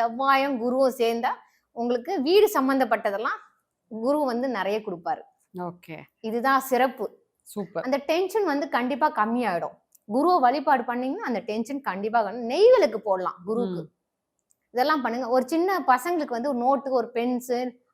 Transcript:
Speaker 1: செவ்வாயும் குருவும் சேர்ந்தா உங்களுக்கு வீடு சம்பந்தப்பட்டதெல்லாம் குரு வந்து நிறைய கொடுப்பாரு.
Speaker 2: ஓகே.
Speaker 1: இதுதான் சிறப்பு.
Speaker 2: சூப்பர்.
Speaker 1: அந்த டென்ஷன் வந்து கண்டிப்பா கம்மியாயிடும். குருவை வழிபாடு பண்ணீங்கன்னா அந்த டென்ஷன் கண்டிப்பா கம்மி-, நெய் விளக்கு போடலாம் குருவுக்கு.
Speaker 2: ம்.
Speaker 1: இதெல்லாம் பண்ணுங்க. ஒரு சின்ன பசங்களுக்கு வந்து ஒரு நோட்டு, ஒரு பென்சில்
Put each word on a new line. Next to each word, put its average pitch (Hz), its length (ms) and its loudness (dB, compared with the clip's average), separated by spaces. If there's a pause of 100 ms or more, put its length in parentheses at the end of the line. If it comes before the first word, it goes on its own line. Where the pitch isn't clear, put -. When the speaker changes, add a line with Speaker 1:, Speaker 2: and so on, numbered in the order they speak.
Speaker 1:
செவ்வாயும் 269 560 2
குருவும் 247 400 2
சேர்ந்தா 233 300 0 (440)
உங்களுக்கு 240 500 -2
வீடு 349 400 4
சம்பந்தப்பட்டதெல்லாம் 247 800 0 (480)
குரு 254 380 0
வந்து 247 240 -2
நிறைய 208 320 -2
கொடுப்பாரு. 170 420 -6 (340)
Speaker 2:
ஓகே. 175 440 -10 (180)
Speaker 1:
இதுதான் 240 400 0
சிறப்பு. 254 600 0 (220)
Speaker 2:
சூப்பர். 175 420 -8
Speaker 1:
அந்த 262 140 -2
டென்ஷன் 359 480 -2
வந்து 294 240 -2
கண்டிப்பா 262 420 0
கம்மியாயிடும். 214 600 -2 (320)
குருவை 302 340 2
வழிபாடு 269 440 2
பண்ணீங்கன்னா 254 420 -6
அந்த 233 140 -4
டென்ஷன் 233 420 -6
கண்டிப்பா 208 420 -2
கம்மி-, 233 220 -6
நெய் 339 240 6
விளக்கு 285 320 6
போடலாம் 185 340 -2 (100)
குருவுக்கு. 196 360 -2
Speaker 2:
ம். 151 100 -16 (800)
Speaker 1:
இதெல்லாம் 277 320 0
பண்ணுங்க. 233 280 -4
ஒரு 254 180 2
சின்ன 349 320 0
பசங்களுக்கு 277 480 0
வந்து 240 220 -4
ஒரு 254 80 -2
நோட்டு, 254 340 0
ஒரு 240 200 0
பென்சில் 247 680 -4 (120)